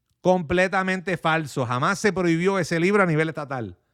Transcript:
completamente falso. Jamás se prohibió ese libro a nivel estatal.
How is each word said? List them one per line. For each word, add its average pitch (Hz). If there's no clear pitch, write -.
completamente 185
falso. 156
Jamás 135
se 202
prohibió 175
ese 170
libro 196
a -
nivel 160
estatal. 131